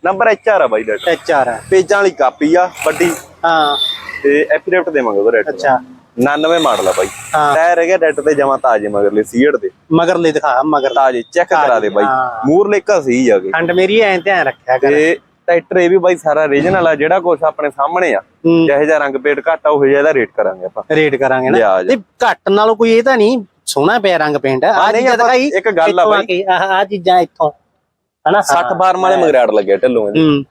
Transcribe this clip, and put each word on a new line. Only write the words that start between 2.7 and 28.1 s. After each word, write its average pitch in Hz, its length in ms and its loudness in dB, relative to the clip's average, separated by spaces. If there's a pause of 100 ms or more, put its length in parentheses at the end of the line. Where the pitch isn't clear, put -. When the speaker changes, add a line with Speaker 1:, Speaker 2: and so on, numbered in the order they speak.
Speaker 1:
ਵੱਡੀ। 156 260 -2 (340)
Speaker 2:
ਹਾਂ। 151 320 0 (460)
Speaker 1:
ਤੇ 147 280 2
ਐਫੀਡੇਵਿਟ 175 380 -2
ਦੇਵਾਂਗੇ 120 300 -2
ਉਹਦਾ 110 120 2
ਟਰੈਕਟਰ 113 200 0
ਦਾ। - 60 -8
Speaker 2:
ਅੱਛਾ। 135 180 0 (440)
Speaker 1:
ਉਣਾਨਵੇਂ 151 400 0
ਮਾਡਲ 107 280 0
ਆ 92 100 0
ਬਾਈ। 95 100 -2 (280)
Speaker 2:
ਹਾਂ। 147 200 2
Speaker 1:
ਟਾਇਰ 165 240 2
ਹੈਗੇ 175 180 0
ਡੈਟ 160 220 0
ਤੇ 147 140 0
ਜਮਾਂ 135 240 0
ਤਾਜ਼ੇ 110 300 0
ਮਗਰਲੇ 101 360 0
ਸੀਟ 131 320 0
ਦੇ। 104 140 -4 (240)
Speaker 2:
ਮਗਰਲੇ 170 380 0
ਦਿਖਾ, 143 340 0
ਮਗਰ 135 280 -2
Speaker 1:
ਤਾਜ਼ੇ, 127 380 0
ਚੈੱਕ 175 180 -2
ਕਰਾ 143 300 2
ਦੇ 104 100 -2
ਬਾਈ। 104 160 0
Speaker 2:
ਹਾਂ। 127 420 -4
Speaker 1:
ਮੂਹਰਲੇ 202 420 2
ਘਾਸੀ 156 220 0
ਹੀ 123 180 0
ਆ 104 80 4
ਗਏ। 95 140 -4
Speaker 2:
ਖੰਡ 170 200 -2
ਮੇਰੀ 190 280 2
ਐਂ 196 200 0
ਧਿਆਨ 175 280 0
ਰੱਖਿਆ 127 300 -4
ਕਰ। 131 100 0
Speaker 1:
ਤੇ 151 320 2 (280)
ਟਰੈਕਟਰ 170 300 0
ਇਹ 175 120 2
ਵੀ 190 80 4
ਬਾਈ 175 180 2
ਸਾਰਾ 156 320 -2
ਰੀਜਨਲ 165 400 0
ਆ, 160 80 2
ਜਿਹੜਾ 156 240 0
ਕੁਛ 170 240 -2
ਆਪਣੇ 151 260 -2
ਸਾਹਮਣੇ 160 440 -2
ਆ। 98 60 0
Speaker 2:
ਹੂੰ। 165 460 0
Speaker 1:
ਜਿਹੋ 143 180 2
ਜਿਹਾ 151 140 2
ਰੰਗ 143 180 -2
ਪੇਂਟ 139 260 -2 (120)
ਘੱਟ - 140 -4
ਆ, - 20 2
ਉਹੋ 143 160 2
ਜਿਹਾ 139 140 4
ਇਹਦਾ 151 140 2
ਰੇਟ 123 240 0
ਕਰਾਂਗੇ 95 280 -4
ਆਪਾਂ। 101 260 -8
Speaker 2:
ਰੇਟ 151 240 0
ਕਰਾਂਗੇ 131 340 -2
ਨਾ। - 80 0
Speaker 1:
ਲਿਆ 110 140 2
ਆ 92 120 0
ਜਾ। 247 120 2
Speaker 2:
ਤੇ 214 60 -8 (300)
ਘੱਟ - 180 -6
ਨਾਲੋਂ 214 260 2
ਕੋਈ 226 160 0
ਇਹ 226 120 2
ਤਾਂ 262 140 2
ਨਹੀਂ, 226 260 0 (220)
ਸੋਹਣਾ 185 340 0
ਪਿਆ 190 180 0
ਰੰਗ 151 180 -2
ਪੇਂਟ। 135 300 -2
Speaker 1:
ਹਾਂ, 214 80 2
Speaker 2:
ਆਹ 190 180 2
Speaker 1:
ਨਹੀਂ, 208 40 0
Speaker 2:
ਚੀਜ਼ਾਂ 247 180 2
Speaker 1:
ਆਪਾਂ 233 120 0
Speaker 2:
ਦਿਖਾਈ, 254 220 2
Speaker 1:
ਇੱਕ 214 240 -2
ਗੱਲ 170 280 0
ਆ - 40 4
Speaker 2:
ਇੱਥੋਂ 214 100 2
ਆ 208 40 2
Speaker 1:
ਬਾਈ। 196 80 -2
Speaker 2:
ਕੇ, 185 200 -4
ਆਹ, 185 160 0
ਆਹ 190 240 0
ਚੀਜ਼ਾਂ 185 340 0
ਇੱਥੋਂ, 160 320 -2 (800)